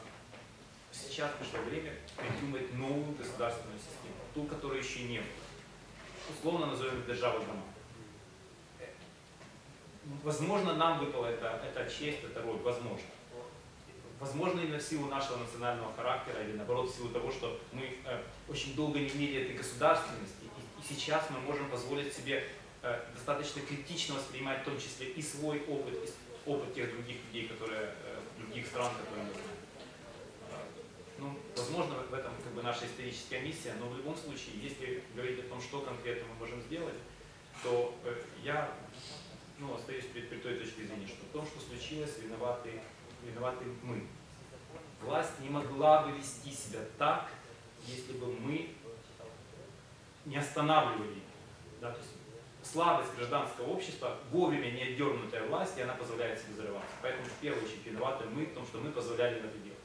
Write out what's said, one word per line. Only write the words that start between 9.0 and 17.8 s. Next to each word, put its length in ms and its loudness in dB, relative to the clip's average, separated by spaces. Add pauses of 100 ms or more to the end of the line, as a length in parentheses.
возможно, 520 4
нам 240 8
выпала 260 2
эта, 400 2
эта 260 -2
честь, 320 0
эта 180 -4
роль, 180 0
возможно. 480 2 (1120)
Возможно, 420 4
именно 180 2
в 40 -2
силу 240 2
нашего 300 2
национального 560 0
характера 500 2
или, 100 0
наоборот, 360 4
в 60 -4
силу 140 -2
того, 220 2
что 280 -2 (140)
мы, 320 -2